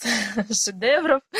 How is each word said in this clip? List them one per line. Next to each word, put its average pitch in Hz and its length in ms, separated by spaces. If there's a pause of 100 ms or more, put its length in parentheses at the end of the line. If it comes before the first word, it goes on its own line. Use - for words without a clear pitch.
<laughs> 214 480
шедевров, 269 680 (180)